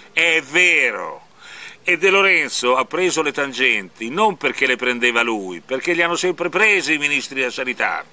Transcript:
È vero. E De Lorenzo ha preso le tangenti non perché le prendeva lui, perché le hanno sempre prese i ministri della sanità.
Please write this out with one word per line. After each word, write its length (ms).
È 280
vero. 840
E 140
De 120
Lorenzo 680
ha 80
preso 360
le 120
tangenti 760
non 280
perché 280
le 120
prendeva 440
lui, 380
perché 340
le 100
hanno 120
sempre 320
prese 460
i 40
ministri 420
della 120
sanità. 600